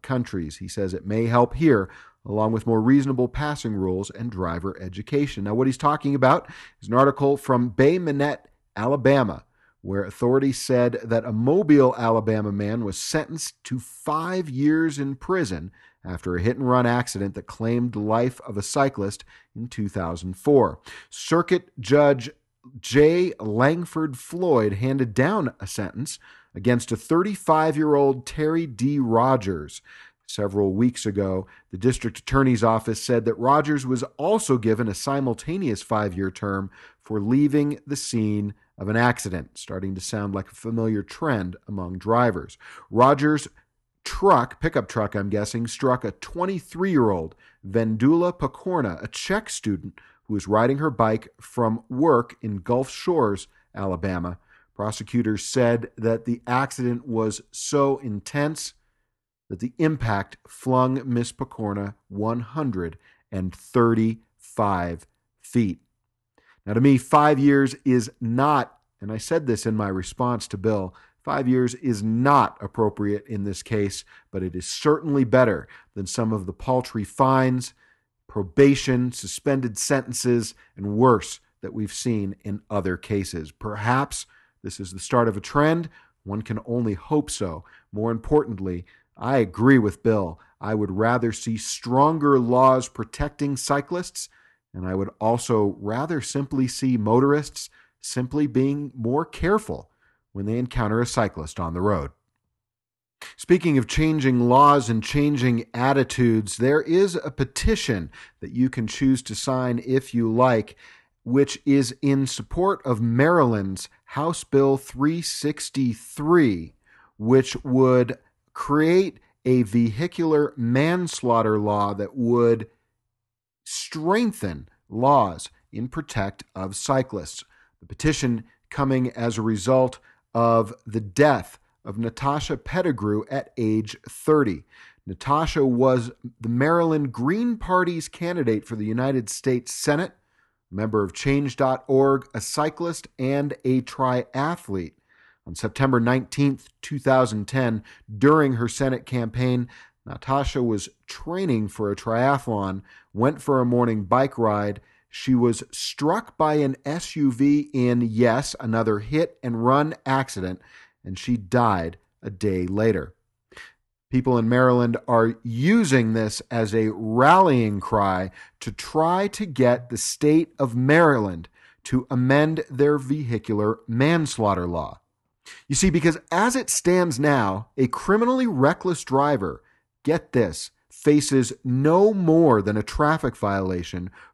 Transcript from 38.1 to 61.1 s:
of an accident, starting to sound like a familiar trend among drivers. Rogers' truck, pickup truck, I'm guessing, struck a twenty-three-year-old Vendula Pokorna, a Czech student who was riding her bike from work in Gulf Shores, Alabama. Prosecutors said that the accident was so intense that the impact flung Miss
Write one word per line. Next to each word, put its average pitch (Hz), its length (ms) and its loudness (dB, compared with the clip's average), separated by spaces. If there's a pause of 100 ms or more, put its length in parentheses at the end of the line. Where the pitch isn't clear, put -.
of 95 100 -8
an 107 80 0
accident, 107 600 0
starting 95 380 -8
to 90 40 -10
sound 101 320 -6
like 98 160 -8
a - 60 -20
familiar 113 480 -2
trend 101 540 -4 (100)
among 92 320 -10
drivers. 110 580 0 (340)
Rogers' 143 580 4 (560)
truck, - 560 2
pickup 151 260 -2
truck, 107 300 -4
I'm 101 140 -2
guessing, 107 360 -2
struck 127 380 0
a 101 80 -6
twenty-three-year-old 165 1200 -2 (340)
Vendula 120 720 2
Pokorna, 135 640 -4
a 107 60 -12
Czech - 420 -6
student 98 480 -8 (280)
who 107 80 -6
was 95 120 -6
riding 117 320 2
her 156 100 -2
bike 110 400 -2 (120)
from 117 480 -4
work 127 520 2
in 104 180 -6
Gulf 123 300 -2
Shores, 120 600 -2 (260)
Alabama. 90 640 -6 (340)
Prosecutors 107 720 -4
said 117 520 0
that 113 300 -2
the 120 200 -4
accident 123 600 -2
was 110 440 -2
so 139 480 0
intense 143 760 -6 (760)
that 95 80 -10
the 120 200 -6
impact 120 580 -2 (100)
flung 127 580 0
Miss 120 280 -2